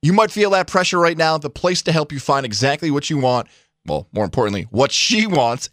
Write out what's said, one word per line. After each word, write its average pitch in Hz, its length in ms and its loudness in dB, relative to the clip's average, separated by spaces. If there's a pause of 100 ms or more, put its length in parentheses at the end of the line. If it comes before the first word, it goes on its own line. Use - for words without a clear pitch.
You 165 120 2
might 214 160 4
feel 208 220 2
that 185 140 2
pressure 180 320 0
right 170 200 2
now. 160 180 2
The 147 140 -8
place 180 320 -2
to 165 100 -2
help 156 180 0
you 143 80 -10
find 139 280 0
exactly 135 440 -2
what 143 200 -2
you 151 80 0
want, 123 300 0 (360)
well, - 300 -4
more 104 100 0
importantly, 101 460 -2
what 107 220 2
she 220 340 0
wants, 131 460 -2